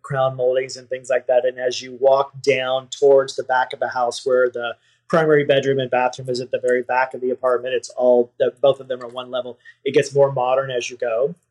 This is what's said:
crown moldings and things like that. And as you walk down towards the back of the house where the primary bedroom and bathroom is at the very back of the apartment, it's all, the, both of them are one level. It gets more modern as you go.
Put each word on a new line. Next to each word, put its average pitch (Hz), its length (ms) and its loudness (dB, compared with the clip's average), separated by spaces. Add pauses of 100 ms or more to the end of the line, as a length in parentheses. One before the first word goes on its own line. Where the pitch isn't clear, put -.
crown 131 340 -2
moldings 127 400 -2
and 127 140 -18
things 131 200 -10
like 127 180 -2
that. 127 180 2
And 127 140 -4
as 123 220 -4
you 127 200 -14
walk 135 300 4 (100)
down 131 480 0
towards 135 460 4
the 127 80 -6
back 127 300 -2
of 127 60 -14
the 123 100 -2
house 120 360 -4
where 127 240 2
the 120 260 -8 (320)
primary 156 380 2
bedroom 139 340 2
and 123 100 -4
bathroom 127 400 -2
is 123 120 -4
at 123 100 -12
the 127 80 -2
very 123 220 0
back 127 320 -2
of 123 80 -12
the 127 80 -2
apartment, 123 460 -2
it's - 160 -6
all, 123 480 2
the, 127 200 2
both 135 200 2
of 131 80 -18
them 127 160 -8
are 120 40 -12
one 123 240 -12
level. 123 260 -8 (280)
It 139 80 -2
gets 143 220 2
more 139 160 4
modern 131 400 0
as 123 180 -4
you 123 80 -14
go. 123 380 -2 (160)